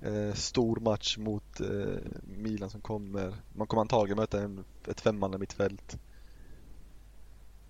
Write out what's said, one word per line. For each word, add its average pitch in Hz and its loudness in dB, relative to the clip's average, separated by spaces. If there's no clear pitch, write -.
Eh, 104 0
stor 113 4
match 110 2
mot, 107 -2
eh, 98 0
Milan 104 -2
som 104 -10
kommer. 98 -2
Man 107 -2
kommer 113 6
antagligen 107 6
möta 107 4
en, 98 -4
ett - -4
femmanna 98 4
mittfält. 98 -2